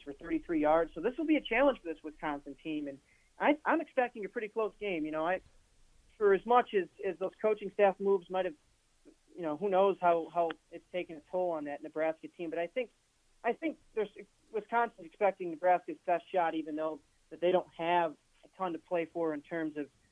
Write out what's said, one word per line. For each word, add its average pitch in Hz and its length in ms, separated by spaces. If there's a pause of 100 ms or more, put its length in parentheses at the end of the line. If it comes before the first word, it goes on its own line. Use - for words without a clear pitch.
for 143 100
thirty-three 160 460
yards. 160 340
So 170 60
this 233 160
will 320 100
be 311 100
a 262 40
challenge 247 400
for - 60
this 160 160
Wisconsin 147 640
team, 151 240
and 139 100 (400)
I, 254 260
I'm 302 160
expecting 240 440
a 185 40
pretty 214 200
close 214 320
game. 180 240
You 156 80
know, 156 120
I, 180 160 (760)
for 202 160
as 190 100
much 240 300
as, 185 140 (200)
as 175 120
those 185 100 (100)
coaching 208 320
staff 196 280
moves 196 280
might 185 180
have, 160 80 (800)
you 175 60
know, 151 140
who 190 120
knows 190 320
how, 170 340
how 170 160 (220)
it's 170 200
taken 170 240
a 147 40 (100)
toll 185 220
on 156 140
that 143 180
Nebraska 156 420 (100)
team, 165 140
but 165 80
I 170 80
think, 233 240 (540)
I - 80
think 320 240 (180)
there's, 208 140 (440)
Wisconsin's 226 540
expecting 190 440
Nebraska's 175 540
best 170 200 (100)
shot, 170 220
even 156 180
though 160 240 (320)
that 156 100
they 175 120
don't 175 140 (120)
have 170 340 (320)
a - 40 (100)
ton 185 140
to 156 80
play 170 320
for 165 220
in 147 60
terms 160 360
of, 143 100 (260)